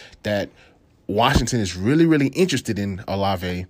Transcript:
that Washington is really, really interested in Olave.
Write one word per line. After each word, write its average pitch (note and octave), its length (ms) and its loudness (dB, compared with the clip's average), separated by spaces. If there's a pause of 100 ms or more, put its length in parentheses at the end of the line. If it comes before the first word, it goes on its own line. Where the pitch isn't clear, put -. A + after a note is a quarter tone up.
(220)
that G2+ 300 -4 (560)
Washington A#2+ 520 2
is F2 180 -4
really, D3 300 4
really D3 220 4
interested C3 500 -2
in G2+ 280 -6
Olave. F#2 640 -4